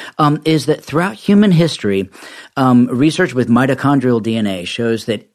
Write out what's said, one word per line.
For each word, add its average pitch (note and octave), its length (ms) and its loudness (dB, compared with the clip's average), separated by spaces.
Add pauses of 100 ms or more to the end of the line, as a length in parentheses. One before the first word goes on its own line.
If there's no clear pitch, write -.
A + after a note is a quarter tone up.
(200)
um, D3+ 260 0
is D#3 220 0
that D3 160 -2
throughout F3+ 320 -4
human G#3 360 2
history, G#2 580 0 (460)
um, B2 320 4
research C#3 460 0
with B2 160 -2
mitochondrial B2+ 720 0
D A2+ 160 -4
N A2 80 -2
A F#2+ 200 -6
shows A2+ 400 -4
that G#2+ 300 -6